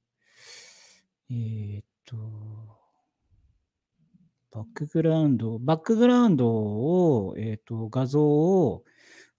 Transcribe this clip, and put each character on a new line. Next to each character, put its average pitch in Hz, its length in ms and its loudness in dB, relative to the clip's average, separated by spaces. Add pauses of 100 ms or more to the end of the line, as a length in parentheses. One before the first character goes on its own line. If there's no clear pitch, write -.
(1300)
え 123 40 -8
ー 107 480 -8
っ - 40 -20 (180)
と、 120 120 -16 (2250)
バ 110 100 -10
ッ 113 120 -16
ク 151 120 -8
グ 160 160 -2
ラ 160 160 2
ウ 156 100 4
ン 123 100 2
ド、 113 200 -6
バ 156 200 -2
ッ - 20 -20
ク 226 160 0
グ 240 100 4
ラ 247 140 6
ウ 240 80 4
ン 170 80 4
ド 123 120 2
を、 113 880 0
え 110 160 -6
ー - 40 -10
っ - 60 -20
と、 113 240 -8
画 127 180 -2
像 143 160 2
を 151 600 2 (540)